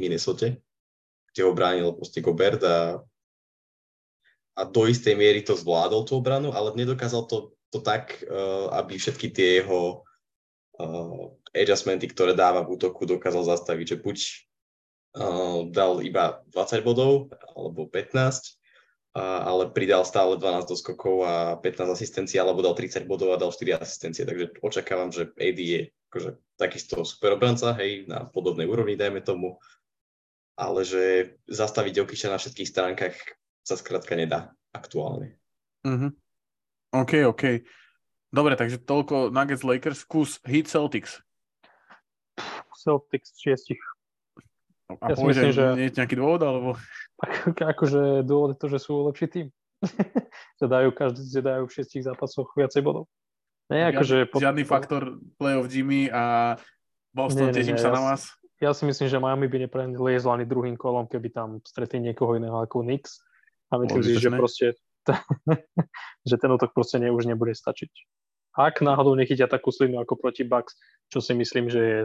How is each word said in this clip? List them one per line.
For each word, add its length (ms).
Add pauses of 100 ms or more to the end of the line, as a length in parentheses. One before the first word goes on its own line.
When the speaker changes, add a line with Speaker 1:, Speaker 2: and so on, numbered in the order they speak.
Speaker 1:
Minnesote, 560 (720)
kde 160
ho 80
bránil 400
proste 240
Gobert 480
a, 320 (1600)
a 80
do 240
istej 240
miery 320
to 80
zvládol 480
tú 160
obranu, 320
ale 240
nedokázal 560
to, 80 (320)
to 80
tak, 480
eh, 480
aby 240
všetky 320
tie 320
jeho, 400 (800)
eh, 800
adjustmenty, 480
ktoré 240
dáva 320
v 80
útoku, 320
dokázal 400
zastaviť, 400
že 160
buď, 160 (1040)
eh, 380 (100)
dal 320
iba 480
dvadsať 320
bodov, 480 (240)
alebo 320
pätnásť, 720 (540)
a, 320
ale 240
pridal 400
stále 320
dvanásť 320
doskokov 560
a 320
pätnásť 400
asistencií, 400
alebo 240
dal 80
tridsať 320
bodov 320
a 0
dal 160
štyri 240
asistencie. 480
Takže 400
očakávam, 480
že 240
A 160
D 80
je 220 (260)
akože 320 (160)
takisto 480
super 320
obranca, 400
hej, 320
na 160
podobnej 480
úrovni, 240
dajme 240
tomu, 400 (960)
ale 320
že 560
zastaviť 560
Jokića 320
na 80
všetkých 320
stránkach 440 (520)
sa 80
skrátka 400
nedá 400 (160)
aktuálne. 640 (480)
Speaker 2:
Mhm. 320 (800)
OK, 180 (140)
OK. 160 (880)
Dobre, 240
takže 240
toľko 480
Nuggets, 400
Lakers, 400
kus 400
Heat, 240
Celtics. 480 (1600)
Speaker 3:
Celtics 560
v 160
šiestich. 300 (1200)
Speaker 2:
A 120
Speaker 3:
Ja 40
si 80
Speaker 2:
povedz, 160
Speaker 3:
myslím, 160
Speaker 2:
že 0
Speaker 3:
že 100 (140)
Speaker 2:
nie 80
je 80
nejaký 240
dôvod, 240
alebo? 260 (520)
Speaker 3:
Tak, 340
akože 720
dôvod 240
je 80
to, 80
že 140
sú 260
lepší 240
tým. 160 (340)
<laughs> 60 (720)
Že 80
dajú 240
každý, 340
že 160
dajú 240
v 80
šiestich 320
zápasoch 480
viacej 300
bodov. 240 (640)
Nie, 160
Speaker 2:
Žiadny, 80
Speaker 3:
akože 220 (120)
pod- 120
Speaker 2:
žiadny 260
faktor 340 (380)
playoff 320
Jimmy 400
a 460 (560)
Boston, 360
Speaker 3:
Nie, 0
nie, 120
Speaker 2:
teším 180
Speaker 3:
nie, 20
Speaker 2:
sa 80
Speaker 3:
ja 60
Speaker 2:
na 60
Speaker 3:
si, 80
Speaker 2:
vás. 120 (400)
Speaker 3:
ja 120
si 100
myslím, 240
že 100
Miami 300
by 100 (120)
nepreliezlo 640
ani 120
druhým 300
kolom, 320
keby 240
tam 320
stretli 400
niekoho 320
iného 260
ako 220
Knicks. 400 (480)
A 80
myslím 220
Speaker 2:
Bolo 40
Speaker 3:
si, 140
že 80
Speaker 2:
zbytočné. 100
Speaker 3:
proste 280 (420)
<laughs> 80 (1120)
že 80
ten 140
útok 260
proste 240
ne-, 80
už 160
nebude 280
stačiť. 360 (640)
Ak 300
náhodou 320
nechytia 340
takú 220
slinu 260
ako 220
proti 240
Bucks, 320 (340)
čo 140
si 100
myslím, 380
že 100
je 240